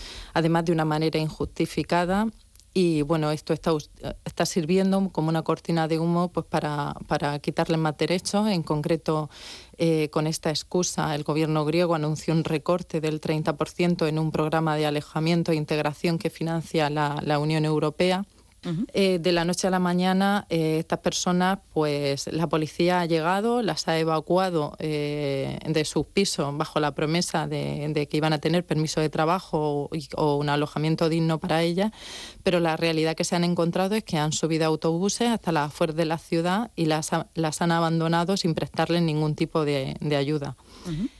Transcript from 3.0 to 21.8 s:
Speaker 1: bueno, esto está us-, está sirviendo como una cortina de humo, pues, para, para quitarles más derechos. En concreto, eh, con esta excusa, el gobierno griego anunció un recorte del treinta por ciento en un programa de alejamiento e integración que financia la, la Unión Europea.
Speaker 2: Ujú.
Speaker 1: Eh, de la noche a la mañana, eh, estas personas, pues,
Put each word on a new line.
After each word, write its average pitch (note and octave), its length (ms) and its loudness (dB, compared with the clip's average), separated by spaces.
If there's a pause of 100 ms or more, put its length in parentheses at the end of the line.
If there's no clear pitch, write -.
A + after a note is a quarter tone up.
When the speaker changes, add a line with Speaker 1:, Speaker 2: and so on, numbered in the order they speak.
Speaker 1:
bueno, D3+ 300 2
esto D3+ 240 -2
está E3 180 0
us-, D3+ 160 -2 (380)
está E3+ 180 -2
sirviendo F#3+ 640 2
como D#3+ 220 -2
una D#3+ 100 0
cortina D#3+ 480 0
de D#3+ 100 0
humo, E3+ 300 2
pues, D#3+ 160 -4
para, D3 480 -2 (140)
para D3 320 -2
quitarles D#3+ 400 -2
más D#3 180 0
derechos. F#3+ 520 0
En F3 140 0
concreto, D#3 680 -2 (480)
eh, D#3+ 320 2
con D#3 160 0
esta D#3+ 240 -2
excusa, D#3 640 -2
el D3+ 80 -4
gobierno D#3 420 0
griego E3+ 300 2
anunció D#3 400 -2
un D#3+ 100 2
recorte E3+ 560 -2
del D#3 220 -2
treinta D#3 340 -2
por - 140 -4
ciento F3 360 2
en D#3 120 0
un D#3+ 120 0
programa D#3 460 0
de D3+ 80 0
alejamiento D#3+ 680 0
e - 20 4
integración D3+ 640 0
que E3 100 -4
financia D#3+ 600 -2
la, D3 340 0
la D3 140 0
Unión D#3 260 2
Europea. D#3 600 2 (380)
Speaker 2:
Ujú. F3 200 -2 (100)
Speaker 1:
Eh, F#3+ 260 4
de F3 100 2
la E3+ 140 2
noche F3+ 240 0
a - 20 2
la F#3 80 2
mañana, F#3 680 2
eh, D#3 320 2
estas - 180 -2
personas, F3+ 640 0 (120)
pues, C#3+ 600 0